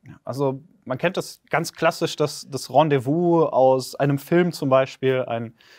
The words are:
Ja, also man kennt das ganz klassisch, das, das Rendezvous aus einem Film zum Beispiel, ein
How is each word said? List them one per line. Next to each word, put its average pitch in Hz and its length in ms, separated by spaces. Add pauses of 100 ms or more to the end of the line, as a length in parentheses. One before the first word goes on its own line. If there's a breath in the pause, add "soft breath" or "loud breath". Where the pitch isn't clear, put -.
Ja, - 220
also 135 380 (200)
man 127 140
kennt 180 180
das - 340
ganz 165 220
klassisch, 165 440
das, - 340
das 131 240
Rendezvous 151 720
aus 131 500
einem 139 220
Film 175 340
zum 143 180
Beispiel, 131 560
ein 117 300 (240 soft breath)